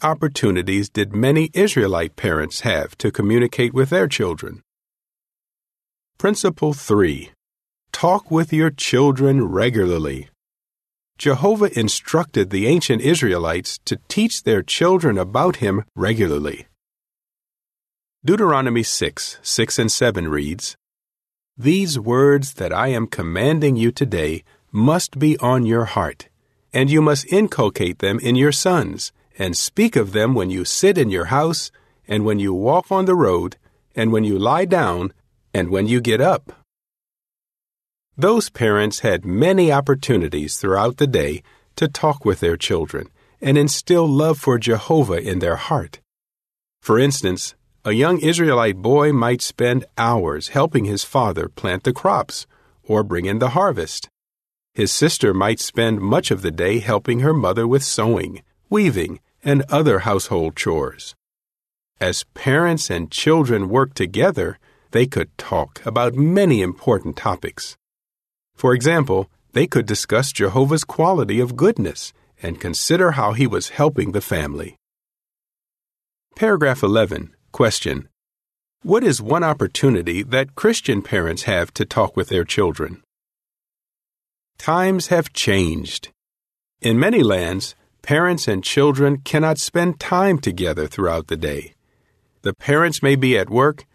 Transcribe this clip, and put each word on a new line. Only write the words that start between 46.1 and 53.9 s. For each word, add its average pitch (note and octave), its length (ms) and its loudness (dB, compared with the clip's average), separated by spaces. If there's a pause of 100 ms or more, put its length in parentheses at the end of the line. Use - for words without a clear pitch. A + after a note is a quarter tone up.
For A2 180 2
instance, B2+ 560 -2 (300)
A G#2+ 80 -2
young D#3+ 260 2
Israelite C#3 640 2
boy C#3+ 320 4
might B2 280 0
spend B2 440 -2 (120)
hours F#2+ 520 -2
helping C#3 360 0
his G2+ 200 -6
father G#2+ 420 -2
plant F#2+ 360 -6
the - 100 0
crops - 520 -2 (380)
or G#2+ 200 2
bring F2+ 220 -4
in G#2 140 -2
the B2+ 100 2
harvest. C3 600 -2 (640)